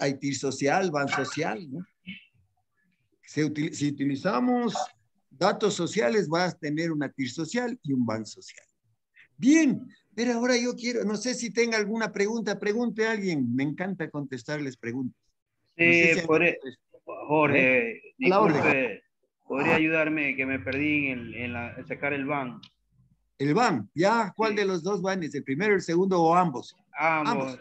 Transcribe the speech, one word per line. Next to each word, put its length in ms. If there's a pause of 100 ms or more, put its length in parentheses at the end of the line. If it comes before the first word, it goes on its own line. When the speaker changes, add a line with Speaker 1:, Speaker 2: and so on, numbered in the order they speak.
Speaker 1:
hay 160
tir 180
social, 560
ban 160
social, 640
¿no? 140 (1400)
Se 220
util-, 280
si 160
utilizamos 840 (540)
datos 440
sociales, 540
vas 260
a 40
tener 340
una 180
tir 220
social 520
y 100
un 120
ban 200
social. 400 (720)
Bien, 500 (260)
pero 200
ahora 240
yo 180
quiero, 300
no 100
sé 180
si 180
tenga 260
alguna 340
pregunta, 480
pregunte 480
a 40
alguien, 440
me 80
encanta 460
contestarles 680
preguntas. 420 (580)
No 80
sé 60 (160)
Speaker 2:
Sí, 60
Speaker 1:
si 60
hay 80
Speaker 2:
por 160
Speaker 1:
alguna 60
Speaker 2:
e-, 280 (500)
Jorge, 680
Speaker 1:
¿Eh? 40 (240)
A 40
la 100
orden. 160
Speaker 2:
disculpe, 480 (440)
¿podría 260
Speaker 1:
Ah. 40
Speaker 2:
ayudarme 580
que 100
me 140
perdí 480
en 120
el, 160
en 180
la, 220
en 120
sacar 260
el 120
ban? 360 (760)
Speaker 1:
¿El 160
ban? 400
¿Ya? 440
¿Cuál 140
Speaker 2:
Sí. 60
Speaker 1:
de 80
los 180
dos 180
banes? 340
¿El 80
primero, 320
el 60
segundo 400
o 140
ambos? 400 (220)
Speaker 2:
Ambos, 360
Speaker 1:
Ambos. 280